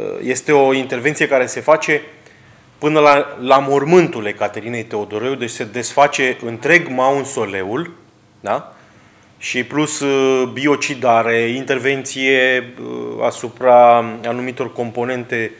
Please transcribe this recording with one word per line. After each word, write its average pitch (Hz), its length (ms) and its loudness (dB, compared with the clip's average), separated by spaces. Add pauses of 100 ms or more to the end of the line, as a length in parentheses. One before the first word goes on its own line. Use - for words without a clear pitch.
(220)
Este 127 300 -2
o 139 200 6
intervenție 135 560 -2
care 131 180 2
se 123 140 -8
face 151 400 2 (800)
până 151 220 2
la, 143 260 6 (140)
la 131 180 4
mormântul 139 680 2
Ecaterinei 107 580 -6
Teodoreu, 107 500 -6
deci 117 160 -6
se - 140 -8
desface 127 800 0
întreg 135 440 0
mausoleul, 127 1040 -2 (460)
da? 113 340 -6 (640)
Și - 260 -6
plus, 143 360 -2
uh, 135 520 0
biocidare, 120 880 0
intervenție, 131 1400 0
uh, 120 460 -8
asupra 120 800 4 (220)
anumitor 123 460 -6
componente 120 880 -6